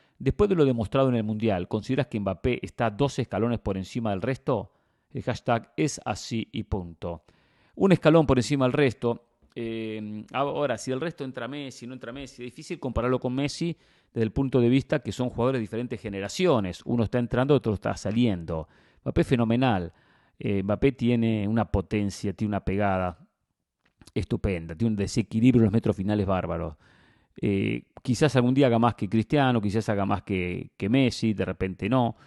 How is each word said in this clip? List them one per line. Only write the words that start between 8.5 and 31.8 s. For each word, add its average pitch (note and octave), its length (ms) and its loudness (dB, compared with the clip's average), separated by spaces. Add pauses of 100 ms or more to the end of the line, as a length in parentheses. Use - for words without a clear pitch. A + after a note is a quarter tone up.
del B2 80 2
resto. A#2+ 540 0 (280)
Eh, A2 800 -8
ahora, C3+ 440 -2
si - 140 -8
el C3 100 -4
resto D#3+ 220 -6
entra B2 240 -8
Messi, C3+ 380 -12
no B2+ 80 -12
entra B2 180 -14
Messi, C3 320 -14
es B2 80 -12
difícil D#3 280 -12
compararlo A#2+ 400 0
con B2 140 -4
Messi D3 420 -2 (380)
desde A#2 100 0
el A2 80 0
punto C3+ 300 2
de A#2+ 80 6
vista B2+ 300 2
que A2 120 -6
son B2+ 180 -4
jugadores B2 300 0
de A2 40 -4
diferentes A2+ 360 -8
generaciones. G2+ 840 0
Uno A#2+ 180 2
está B2 160 0
entrando, B2 360 2
otro A#2 180 2
está G2+ 240 -4
saliendo. F#2 720 -2 (360)
Mbappé C3 180 0
es D#3 60 -2
fenomenal. A#2 640 2 (460)
Eh, G2 260 -2
Mbappé G#2 300 2
tiene A2+ 540 0
una A2 180 0
potencia, G2+ 680 -2
tiene G#2+ 160 -4
una G2+ 140 -4
pegada F#2+ 540 0 (960)
estupenda, F2+ 640 -4
tiene A2+ 160 0
un G#2 60 -2
desequilibrio A2+ 640 4
en A2+ 40 6
los G2 80 2
metros A2+ 220 2
finales G2+ 300 -2
bárbaro. E2+ 520 -4 (640)
Eh, G#2+ 420 -2 (180)
quizás C3+ 340 2
algún B2 180 4
día C3+ 140 6
haga A#2 120 4
más A#2 160 4
que G#2 120 -4
Cristiano, A#2+ 540 2
quizás G#2 280 -2
haga G2 160 0
más G2+ 180 -2
que, F2+ 540 -4
que G2 120 -2
Messi, A#2 440 2
de F#2+ 120 -4
repente F#2+ 440 -4